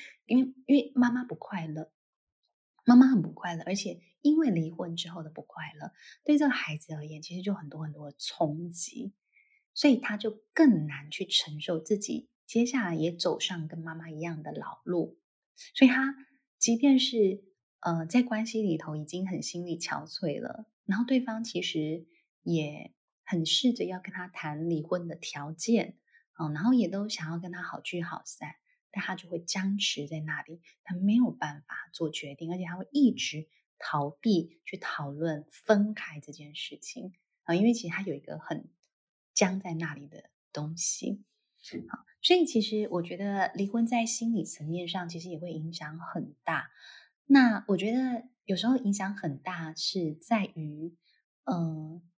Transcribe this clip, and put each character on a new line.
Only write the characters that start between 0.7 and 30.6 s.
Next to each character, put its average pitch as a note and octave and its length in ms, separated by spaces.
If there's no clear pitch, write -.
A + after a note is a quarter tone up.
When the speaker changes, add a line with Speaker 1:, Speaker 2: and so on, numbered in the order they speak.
Speaker 1:
为 - 180
妈 A#3+ 160
妈 B3 140
不 - 100
快 E3+ 320
乐， D#3 240
妈 A#3+ 100
妈 C4 120
很 B3+ 140
不 - 80
快 F3 260
乐， E3 100
而 F#3+ 100
且 F3 240
因 D4+ 160
为 D#4 120
离 E3 220
婚 E3+ 240
之 E3+ 140
后 E3+ 120
的 D#3 80
不 D#3 120
快 D#3 360
乐， D3+ 140
对 D4+ 140
这 D4 80
个 C#4 40
孩 D#3 280
子 - 160
而 D3+ 120
言， D#3 160
其 F3 140
实 F#3 60
就 G3 120
很 D#3 140
多 D#3 160
很 D#3 80
多 D3 180
的 C#3+ 80
冲 E3 540
击， F3+ 400
所 - 180
以 A3+ 60
他 G#3+ 180
就 G#3+ 240
更 G#3 340
难 C#3+ 240
去 - 140
承 D3+ 340
受 E3 180
自 G3 200
己 D#3 320
接 A#3 180
下 A#3+ 180
来 F3 120
也 D#3+ 160
走 E3+ 280
上 E3 280
跟 E3 100
妈 D#3+ 160
妈 E3 160
一 D#3 100
样 E3 220
的 D3 100
老 - 320
路。 E3+ 360
所 C4+ 120
以 B3 40
他 C4+ 240
即 A#3 180
便 C4 220
是， G#3 460
呃， E3 260
在 B3 160
关 A3+ 240
系 A3 160
里 E3+ 140
头 D#3 180
已 D3+ 100
经 F#3 220
很 F3+ 160
心 F3 220
力 E3+ 120
憔 D#3 300
悴 - 340
了， - 240
然 G3 120
后 A#3+ 80
对 C4 140
方 A#3 240
其 F3+ 180
实 D#3+ 460
也 D#3 520
很 E3 220
试 - 280
着 G3+ 120
要 F#3 140
跟 F#3+ 140
他 F3+ 140
谈 D#3 420
离 E3 120
婚 F3 260
的 E3 80
条 D3 360
件， G#3+ 460
嗯， D#3 140
然 D3+ 100
后 A#3+ 100
也 A3+ 140
都 G3+ 220
想 D#3+ 220
要 E3+ 60
跟 F3 140
他 F3+ 100
好 - 200
聚 F3 200
好 E3+ 240
散， - 300
但 G3 120
他 F#3 120
就 E3+ 140
会 E3+ 100
僵 F#3+ 380
持 D3+ 300
在 D#3+ 140
那 D#3 200
里， E3+ 200